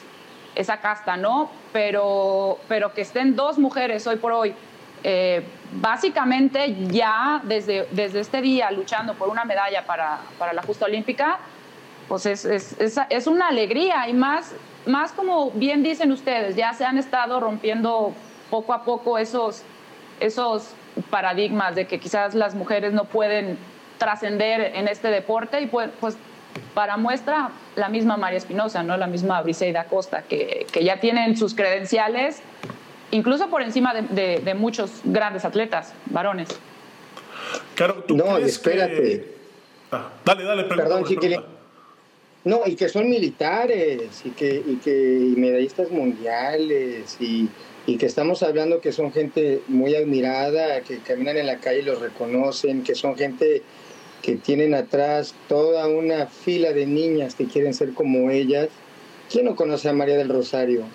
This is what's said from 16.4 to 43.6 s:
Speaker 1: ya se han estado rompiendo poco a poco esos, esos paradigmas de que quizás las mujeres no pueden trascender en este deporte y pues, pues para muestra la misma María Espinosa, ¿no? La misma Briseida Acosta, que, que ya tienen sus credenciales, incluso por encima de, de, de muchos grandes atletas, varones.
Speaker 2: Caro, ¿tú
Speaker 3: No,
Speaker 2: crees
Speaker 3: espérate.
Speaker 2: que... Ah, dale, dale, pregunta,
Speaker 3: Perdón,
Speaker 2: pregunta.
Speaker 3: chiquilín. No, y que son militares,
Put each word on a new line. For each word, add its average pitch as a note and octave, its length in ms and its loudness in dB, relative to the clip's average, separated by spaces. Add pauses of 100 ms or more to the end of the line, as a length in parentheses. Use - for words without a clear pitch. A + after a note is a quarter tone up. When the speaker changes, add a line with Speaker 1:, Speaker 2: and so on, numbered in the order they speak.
Speaker 1:
ya A3+ 180 2
se C4+ 120 -2
han C4 120 2
estado B3+ 420 0
rompiendo A3 720 0 (380)
poco A3+ 220 -2
a A#3 120 -2
poco A#3+ 340 0
esos, A3 440 -2 (560)
esos A3 520 -2 (400)
paradigmas F#3+ 640 0
de F#3 100 0
que F#3 140 -6
quizás G3+ 340 -2
las G#3 200 0
mujeres G3+ 400 -2
no G#3 100 2
pueden G#3 540 0 (400)
trascender G#3+ 760 0
en G3 140 -2
este G#3+ 200 -2
deporte A3 520 0
y C#4+ 60 -2
pues, A3+ 240 -2 (100)
pues A3 160 -4 (580)
para G#3 220 0
muestra B3+ 540 0 (260)
la G3+ 120 0
misma A3 280 2
María F#3 220 -2
Espinosa, G3 440 -2
¿no? E3+ 140 -2
La F#3 100 0
misma F3+ 340 0
Briseida E3 420 0
Acosta, F#3 400 -2
que, - 500 -4
que E3 100 2
ya F#3 160 2
tienen A#3 380 2
sus A3 180 0
credenciales, G#3+ 840 0 (720)
incluso B3 380 2
por D#4 120 0
encima B3 320 2
de, A3 80 -2
de, F#3 380 0
de F#3 140 0
muchos A3 360 0 (140)
grandes G3 400 0
atletas, G3 480 -2 (140)
varones. F3+ 420 -2 (1300)
Speaker 2:
Caro, F3+ 300 0
¿tú D#3 100 2
Speaker 3:
No, D#3+ 80 4 (120)
Speaker 2:
crees C#3 160 4
Speaker 3:
espérate. F3 480 0
Speaker 2:
que... G#2+ 340 0 (580)
Ah, A#2+ 160 -6 (160)
dale, F#3+ 180 4
dale, G3 220 -2
pregunta, F3+ 240 0
Speaker 3:
Perdón, F#3 160 2
Speaker 2:
pregunta. - 40 -2 (200)
Speaker 3:
chiquilín. F3 120 0 (1000)
No, G#3+ 220 2
y F#3+ 100 -2
que F3 140 0
son G#3+ 220 0
militares, E3+ 1120 0